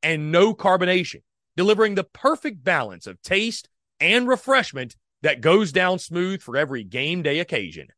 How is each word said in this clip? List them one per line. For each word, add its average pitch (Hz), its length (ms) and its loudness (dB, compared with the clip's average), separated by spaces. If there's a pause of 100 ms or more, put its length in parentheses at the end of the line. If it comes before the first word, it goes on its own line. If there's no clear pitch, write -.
and 151 280 -2
no 190 240 6
carbonation, 180 640 0 (340)
delivering 208 380 2
the 190 100 -2
perfect 262 600 -2
balance 120 420 -2
of 95 160 -16
taste 208 480 -4 (300)
and 226 280 2
refreshment 240 680 -2 (260)
that 139 200 0
goes 175 300 4
down 185 280 0
smooth 180 420 -6
for 120 160 -8
every 135 260 -4
game 139 380 -6
day 147 160 -2
occasion. 95 480 -6 (120)